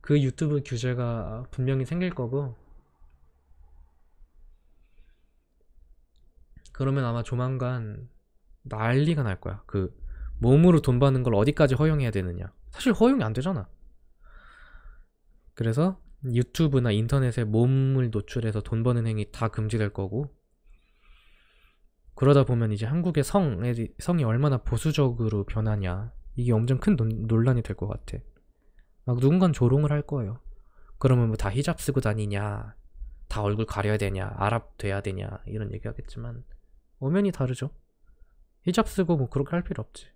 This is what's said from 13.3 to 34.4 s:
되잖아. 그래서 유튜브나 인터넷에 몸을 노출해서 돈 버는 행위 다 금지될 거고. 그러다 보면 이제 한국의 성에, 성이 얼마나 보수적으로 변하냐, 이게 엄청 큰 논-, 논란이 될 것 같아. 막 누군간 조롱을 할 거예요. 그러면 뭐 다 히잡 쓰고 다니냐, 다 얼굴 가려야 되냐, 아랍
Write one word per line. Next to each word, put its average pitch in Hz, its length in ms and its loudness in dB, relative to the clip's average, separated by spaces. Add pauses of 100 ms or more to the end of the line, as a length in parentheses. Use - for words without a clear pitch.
되잖아. 131 340 -4 (1900)
그래서 139 440 0 (240)
유튜브나 123 680 0
인터넷에 120 520 0
몸을 127 680 2
노출해서 110 500 -2
돈 113 220 -2
버는 120 240 2
행위 107 240 -4
다 - 160 -4
금지될 107 440 -2
거고. 104 460 -6 (1800)
그러다 139 280 6
보면 117 260 0
이제 104 160 -4
한국의 156 360 0
성에, 123 520 0 (240)
성이 170 240 0
얼마나 127 340 2
보수적으로 117 840 0
변하냐, 104 680 -2 (240)
이게 123 160 0
엄청 120 280 2
큰 208 160 4
논-, 110 320 -2
논란이 117 340 2
될 107 160 -6
것 98 100 -6
같아. - 300 -10 (880)
막 120 140 -2
누군간 165 340 4
조롱을 139 380 4
할 147 100 0
거예요. 120 380 -6 (580)
그러면 123 300 4
뭐 110 100 0
다 98 140 0
히잡 143 280 -2
쓰고 131 220 0
다니냐, 104 720 -4 (520)
다 107 160 -6
얼굴 104 240 0
가려야 104 300 -2
되냐, 95 380 -4
아랍 107 440 -2